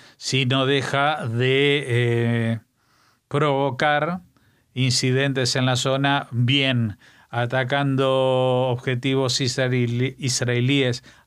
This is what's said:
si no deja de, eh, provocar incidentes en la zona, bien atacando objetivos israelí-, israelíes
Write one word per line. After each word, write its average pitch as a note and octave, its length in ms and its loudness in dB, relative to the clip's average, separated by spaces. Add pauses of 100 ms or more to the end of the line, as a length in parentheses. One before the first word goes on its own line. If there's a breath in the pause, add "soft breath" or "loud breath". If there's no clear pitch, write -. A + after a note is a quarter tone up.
(180 loud breath)
si C3 280 -2
no C3+ 200 2
deja C#3 640 0
de, C3+ 580 2
eh, A#2 720 0 (680 soft breath)
provocar D3 920 0 (540 soft breath)
incidentes C3 800 0
en C3 100 0
la B2+ 100 2
zona, C#3 560 0
bien B2 680 0 (320 loud breath)
atacando C3 1400 0
objetivos C3 720 -2
israelí-, B2 760 -2
israelíes B2+ 840 0 (240 loud breath)